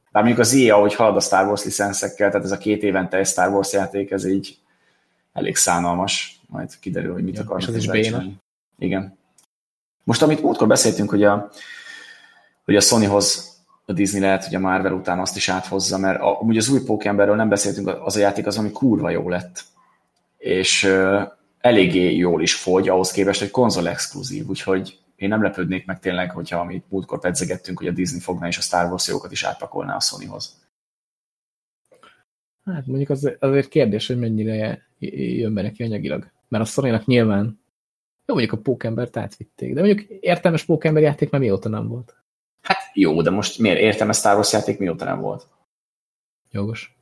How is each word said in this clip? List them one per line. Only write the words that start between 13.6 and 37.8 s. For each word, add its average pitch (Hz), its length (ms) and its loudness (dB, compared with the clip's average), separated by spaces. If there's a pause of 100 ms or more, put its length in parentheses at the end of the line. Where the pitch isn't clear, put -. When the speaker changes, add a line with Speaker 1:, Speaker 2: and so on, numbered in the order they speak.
Speaker 1:
a 104 80 -6
Disney 98 280 0
lehet, 95 240 2
hogy - 100 -6
a 95 40 -2
Marvel 95 340 0
után 92 260 -2
azt 92 160 -4
is 98 140 -4
áthozza, 92 480 -4
mert 95 240 0
a-, - 200 2
amúgy 113 160 2
az 113 120 0
új 131 160 2
Pókemberről 104 500 2
nem 110 140 0
beszéltünk, 98 380 0
az 95 280 -6
a 107 40 0
játék 101 260 2
az, 104 120 -4
ami 107 140 -2
kurva 101 380 2
jó 85 200 -2
lett. - 340 -6 (760)
És, - 460 0
ö, 95 380 4 (380)
eléggé 92 560 4
jól 85 260 2
is 85 140 0
fogy, 92 340 2
ahhoz 92 220 2
képest, 98 280 0
hogy 101 120 -4
konzol 92 360 2
exkluzív, - 600 -8
úgyhogy 95 500 -4 (160)
én 98 140 -4
nem 107 140 0
lepődnék 90 420 -4
meg 92 140 -10
tényleg, 90 320 -4
hogyha 87 280 -6
amit 90 300 -8
múltkor 95 300 -6
pedzegettünk, 90 580 -6
hogy 90 100 -8
a 90 40 -4
Disney 87 280 -4
fogná 87 280 -8
és 85 100 -6
a - 40 -8
Star 87 280 -2
Wars 90 180 -4
jogokat 95 240 -6
is - 120 -8
átpakolná - 520 -8
a 104 60 -6
Sonyhoz. - 640 -10 (2000)
Speaker 2:
Hát 160 200 -6
mondjuk 135 240 -4
az, 139 300 -2
azért 135 280 2
kérdés, 110 400 0
hogy 127 120 -2
mennyire 110 680 -4 (120)
j-, 120 400 -6
jön 110 140 -2
be 101 80 -2
neki 110 220 -6
anyagilag. 104 480 -6 (160)
Mert 110 160 -2
a 113 40 -4
Sony-nak 120 380 0
nyilván, 113 540 2 (680)